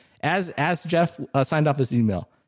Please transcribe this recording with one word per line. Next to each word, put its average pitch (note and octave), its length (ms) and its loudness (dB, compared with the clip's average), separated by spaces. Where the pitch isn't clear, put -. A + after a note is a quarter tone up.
as, F3 280 -2
as D#3+ 340 -2
Jeff, E3+ 360 0
uh, C3+ 100 4
signed D3+ 240 2
off C#3+ 100 0
his B2 160 0
email, G#2+ 340 0